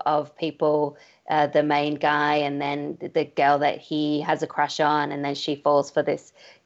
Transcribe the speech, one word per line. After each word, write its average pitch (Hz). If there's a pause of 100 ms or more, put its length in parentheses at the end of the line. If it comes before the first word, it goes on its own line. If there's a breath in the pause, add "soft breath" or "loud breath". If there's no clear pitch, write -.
of 147
people, 151 (320 loud breath)
uh, 147
the 147
main 147
guy 147
and 143
then 143
the, -
the 160
girl 143
that 143
he 151
has 151
a 160
crush -
on, 147
and 143
then 143
she 143
falls 143
for 151
this - (340 loud breath)